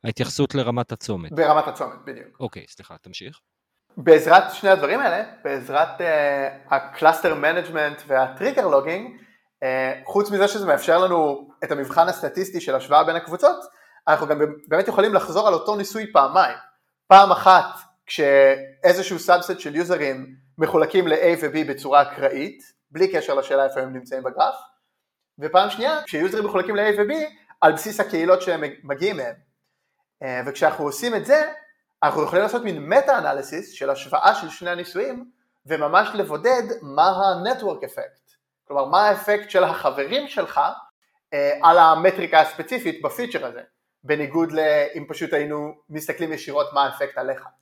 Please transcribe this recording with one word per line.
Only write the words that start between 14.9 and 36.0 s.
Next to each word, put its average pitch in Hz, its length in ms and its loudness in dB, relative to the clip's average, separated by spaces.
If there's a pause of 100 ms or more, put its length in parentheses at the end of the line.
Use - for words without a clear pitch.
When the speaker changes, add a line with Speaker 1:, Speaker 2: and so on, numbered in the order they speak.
Speaker 2:
לחזור 196 340 2
על 185 60 4
אותו 208 220 -2
ניסוי 208 360 -8
פעמיים. 139 440 2 (500)
פעם 190 260 10
אחת, - 480 4 (260)
כשאיזשהו 143 1120 2
סאבסט 180 420 0
של 147 160 -10
יוזרים 151 580 -4 (240)
מחולקים 165 500 2
ל-A 170 340 2
ו-B 147 260 -4
בצורה 139 340 2
אקראית, 139 600 -4 (280)
בלי 185 220 0
קשר 151 220 -2
לשאלה 135 300 0
איפה 135 160 -4
הם 131 120 -8
נמצאים 127 300 -12
בגרף, - 320 -2 (840)
ופעם 180 320 2
שנייה, 294 360 -4
כשיוזרים 185 380 -4
מחולקים 202 320 -2
ל-A 208 240 0
ו-B, 214 140 0 (460)
על 160 120 6
בסיס - 280 -8
הקהילות 180 420 0
שהם 165 180 -4
מג-, 147 140 -8 (100)
מגיעים 156 320 -6
מהם. 120 180 -10 (880)
אה, 127 240 -8
וכשאנחנו 151 380 -2
עושים 220 300 -4
את 202 120 -6
זה, 302 260 2 (500)
אנחנו 151 200 0
יכולים 170 200 0
לעשות 226 200 -4
מין 156 260 -8
מטה-אנליסיס 156 840 0
של - 180 -6
השוואה 151 440 2
של 165 140 -8
שני 175 220 -10
הניסויים, 175 600 -8 (360)
וממש 156 480 0